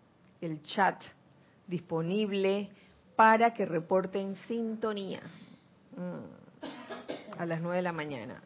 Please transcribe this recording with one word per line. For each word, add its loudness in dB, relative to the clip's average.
el -6
chat 0
disponible 0
para 8
que -2
reporten 0
sintonía. -4
Mm. -12
A -4
las -2
nueve -2
de 0
la -2
mañana. -8